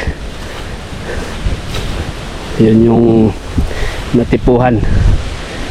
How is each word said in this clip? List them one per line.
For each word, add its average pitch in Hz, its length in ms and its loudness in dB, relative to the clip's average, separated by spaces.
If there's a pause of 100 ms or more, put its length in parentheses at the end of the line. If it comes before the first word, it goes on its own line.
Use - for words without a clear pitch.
(2500)
Yun 113 240 6
yung 117 200 6 (1080)
natipuhan. 120 640 2 (920)